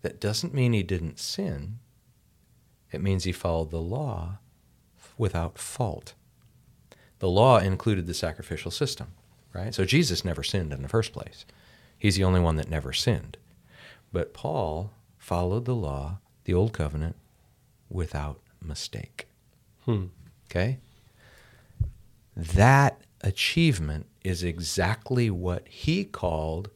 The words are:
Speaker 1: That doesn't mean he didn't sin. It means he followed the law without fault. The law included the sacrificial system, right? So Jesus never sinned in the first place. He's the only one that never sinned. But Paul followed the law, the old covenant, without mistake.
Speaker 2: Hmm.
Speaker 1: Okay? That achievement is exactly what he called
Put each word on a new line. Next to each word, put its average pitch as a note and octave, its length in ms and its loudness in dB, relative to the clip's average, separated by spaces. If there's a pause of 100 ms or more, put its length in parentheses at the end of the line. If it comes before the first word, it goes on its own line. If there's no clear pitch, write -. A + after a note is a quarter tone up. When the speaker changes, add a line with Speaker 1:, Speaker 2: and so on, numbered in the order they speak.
Speaker 1:
That - 180 -6
doesn't A#2 340 -2
mean B2 180 4
he G#2 100 4
didn't E2+ 360 -2
sin. F2 600 -6 (1120)
It D2+ 120 -6
means F#2+ 220 0
he F#2 80 -2
followed E2 380 -2
the E2 100 -4
law F#2+ 580 -6 (800)
without E2+ 420 -2
fault. - 560 -6 (1040)
The F#2 80 0
law A2+ 300 8
included F#2+ 480 2
the E2+ 80 -4
sacrificial - 560 -6
system, - 420 -4 (400)
right? F#2 220 -6
So F#2+ 100 0
Jesus B2 400 2
never E2+ 180 -4
sinned E2+ 300 -2
in C2+ 100 -8
the C2+ 60 -8
first A2+ 240 0
place. - 320 -14 (520)
He's G2 200 4
the G2 80 4
only F#2 160 6
one E2 160 4
that D2+ 120 -2
never D2+ 240 -4
sinned. - 440 -2 (760)
But F2 220 -4
Paul F#2 580 -4 (260)
followed F2+ 460 -2
the B2 100 -2
law, D#2 440 -4 (260)
the F#2+ 80 0
old G2+ 200 4
covenant, D2+ 440 -4 (720)
without D2+ 520 -4 (200)
mistake. - 680 -12 (560)
Speaker 2:
Hmm. G#2 220 0 (440)
Speaker 1:
Okay? A2 280 0 (1600)
That A2+ 640 6 (200)
achievement F#2 840 0 (180)
is F2+ 180 -2
exactly F#2 880 0
what F2+ 380 -2
he F3+ 360 -2
called D#2+ 720 -4